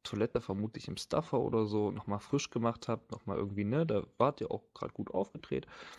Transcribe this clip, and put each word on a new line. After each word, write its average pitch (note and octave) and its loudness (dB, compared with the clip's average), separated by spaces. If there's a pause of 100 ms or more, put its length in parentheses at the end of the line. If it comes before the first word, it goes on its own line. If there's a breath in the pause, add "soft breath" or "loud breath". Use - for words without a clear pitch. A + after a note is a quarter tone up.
Toilette, - 0
vermutlich G2+ -4
im F#2 -6
Stuffer - 0
oder A2+ 4
so, G#2 2
nochmal G2+ -2
frisch - 0
gemacht A2+ 0
habt, - -4
nochmal G#2 -4
irgendwie, G2+ 0
ne, C#3+ 2
da G#2+ 0 (100)
wart C#3 4
ihr - -4
auch - -4 (100)
grad - -6
gut - -6
aufgedreht. - -2 (320 loud breath)